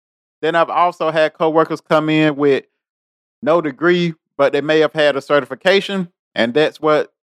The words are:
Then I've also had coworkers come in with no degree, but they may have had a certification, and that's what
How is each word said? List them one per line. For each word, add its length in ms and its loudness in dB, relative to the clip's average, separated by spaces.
Then 140 -2
I've 120 0
also 420 -2
had 220 0
coworkers 480 -2
come 300 -2
in 260 0
with 300 0
no 220 0
degree, 500 -2
but 160 0
they 80 0
may 200 0
have 120 0
had 240 0
a 60 -8
certification, 920 -2
and 180 -2
that's 260 4
what 460 0